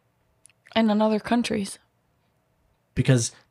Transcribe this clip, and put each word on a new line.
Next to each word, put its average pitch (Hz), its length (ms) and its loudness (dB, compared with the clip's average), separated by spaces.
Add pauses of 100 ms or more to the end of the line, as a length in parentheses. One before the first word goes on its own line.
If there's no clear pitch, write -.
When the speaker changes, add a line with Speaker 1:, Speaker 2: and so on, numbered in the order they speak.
(760)
Speaker 1:
In 214 260 2
other 214 200 0
countries. 226 580 -4 (1160)
Speaker 2:
Because 123 360 0 (200)